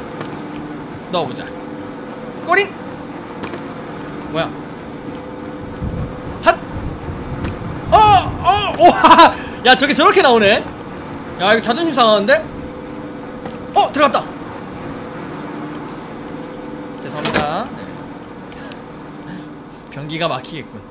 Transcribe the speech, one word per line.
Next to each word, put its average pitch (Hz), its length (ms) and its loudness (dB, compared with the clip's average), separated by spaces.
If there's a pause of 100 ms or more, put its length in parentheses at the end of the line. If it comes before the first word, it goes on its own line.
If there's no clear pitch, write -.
(1120)
넣어보자. 156 340 -4 (1000)
꼬린! 392 240 2 (1600)
뭐야? 156 180 -2 (1900)
핫! - 120 4 (1400)
어! 359 60 8 (460)
어! 381 360 2
오! 339 100 12
<laughs> - 60 8 (720)
야, 254 80 10
저게 277 180 4
저렇게 370 280 6
나오네? 226 420 6 (800)
야, 196 120 4
이거 226 80 6
자존심 285 320 0
상하는데? 233 520 6 (1300)
어! 403 180 4
들어갔다! 277 320 4 (2750)
죄송합니다. 151 640 -2
네. - 40 -10 (2250)
변기가 156 380 -4
막히겠군. 127 500 -8 (120)